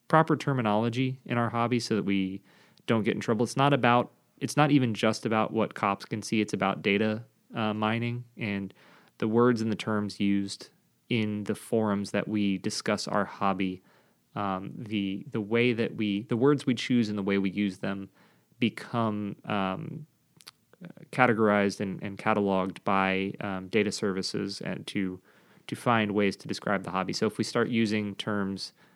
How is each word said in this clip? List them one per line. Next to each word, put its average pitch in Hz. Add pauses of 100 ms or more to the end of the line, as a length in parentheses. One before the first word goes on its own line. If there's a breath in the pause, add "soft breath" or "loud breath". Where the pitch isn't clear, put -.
proper 160
terminology 120
in 120
our 117
hobby 117
so 110
that 101
we 98 (420 soft breath)
don't 113
get 104
in -
trouble. 117
It's -
not 139
about, 120 (280)
it's -
not 147
even 127
just 110
about 110
what 107
cops 101
can 110
see. 110
It's 104
about 98
data, 107 (320)
uh, 110
mining 117 (120)
and 101 (440 soft breath)
the 113
words 117
and 113
the 104
terms 104
used 101 (400)
in 107
the 104
forums 104
that -
we 101
discuss -
our 101
hobby. 95 (540 soft breath)
Um, 98
the, 101
the 117
way 117
that 110
we, 107
the 123
words 139
we 127
choose 117
and 104
the 101
way 98
we 98
use 95
them 98 (500 soft breath)
become, 107 (100)
um, 101 (1080)
categorized 104
and, 95
and 98
cataloged 98
by, 95
um, 95
data 101
services 98
and -
to, 92 (480 soft breath)
to -
find 113
ways 98
to -
describe 98
the 95
hobby. 92
So -
if 107
we 113
start 113
using 107
terms, 98 (220 soft breath)